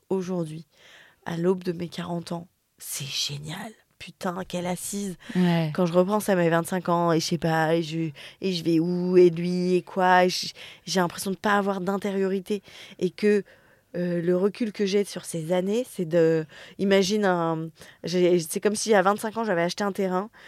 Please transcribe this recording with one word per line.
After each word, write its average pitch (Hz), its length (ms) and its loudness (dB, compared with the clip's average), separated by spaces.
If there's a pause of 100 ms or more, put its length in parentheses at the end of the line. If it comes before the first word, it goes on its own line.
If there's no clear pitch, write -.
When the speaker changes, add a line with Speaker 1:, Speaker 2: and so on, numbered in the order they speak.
(100)
Speaker 1:
aujourd'hui, 175 560 -4 (580)
à 170 120 -6
l'aube 180 280 0
de 185 80 -4
mes 165 160 -6
quarante 170 440 -8
ans, 175 160 -10 (300)
c'est - 280 -10
génial. » 156 680 -8 (260)
Putain, 185 500 -8
quelle 180 180 -6
assise. 185 500 -6 (200)
Speaker 2:
Ouais. 170 400 2
Speaker 1:
Quand 180 100 2
je 165 60 -2
repense 190 360 2
à 202 60 4
mes 170 160 4
vingt-cinq 170 380 -2
ans, 170 240 2
et 160 80 2
je - 60 -4
sais 175 120 -2
pas, 160 380 2
et 170 80 0
je, 160 260 -4 (300)
et 185 120 -2
je 165 120 -6
vais 165 160 2
où, 180 360 0
et 180 140 8
lui, 180 460 -2
et 175 60 0
quoi, 185 420 4
et 185 40 4
je, - 200 -6 (360)
j'ai 175 140 -4
l'impression 180 320 -2
de 185 60 -4
pas 214 200 0
avoir 196 240 0
d'intériorité. 190 840 -2 (340)
Et 180 120 0
que, 208 340 2 (500)
euh, 175 280 -2
le 175 140 2
recul 202 360 0
que 208 140 -2
j'ai 202 180 2
sur - 220 -12
ces 165 260 -4
années, 196 360 0
c'est 180 180 -6
de, 160 400 4 (320)
imagine 196 480 2
un, 165 420 0 (360)
j'ai, 175 360 4
c'est 160 180 -6
comme 208 160 0
si 214 200 0
à 190 80 6
vingt-cinq 202 340 0
ans, 226 80 -2
j'avais 180 180 0
acheté 175 220 -2
un 196 80 -2
terrain, 190 380 -2 (180)